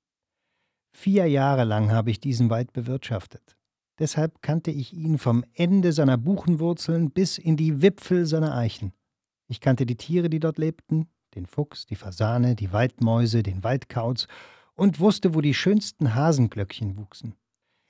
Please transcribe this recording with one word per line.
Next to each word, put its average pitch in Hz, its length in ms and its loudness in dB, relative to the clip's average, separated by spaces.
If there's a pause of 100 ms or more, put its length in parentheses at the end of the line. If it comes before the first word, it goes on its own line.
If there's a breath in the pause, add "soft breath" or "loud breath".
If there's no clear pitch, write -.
(960)
Vier 196 320 2
Jahre 139 380 2
lang 107 260 2
habe 113 180 2
ich 110 100 -2
diesen 120 300 0
Wald 117 220 -2
bewirtschaftet. - 840 -8 (420)
Deshalb 156 420 -2
kannte 160 300 -2
ich 143 220 -8
ihn 160 240 -2
vom 120 260 2 (100)
Ende 175 380 2
seiner 139 260 4
Buchenwurzeln 165 960 0
bis 185 260 -2
in 160 200 0
die 156 240 0
Wipfel 180 440 2
seiner 156 300 0
Eichen. 110 380 -4 (540)
Ich 120 120 -10
kannte 131 260 2
die 117 120 -4
Tiere, 170 320 -2
die 156 100 -2
dort 160 180 -2
lebten, 160 500 -2 (280)
den 90 100 -10
Fuchs, - 400 -8
die 107 100 -10
Fasane, 113 600 0
die 98 160 -6
Waldmäuse, 117 720 0
den 95 200 -6
Waldkauz 120 640 -4 (460 loud breath)
und 170 260 0
wusste, 185 360 2
wo 160 60 2
die 147 120 2
schönsten 180 640 0
Hasenglöckchen 113 840 0
wuchsen. 107 380 -16 (540)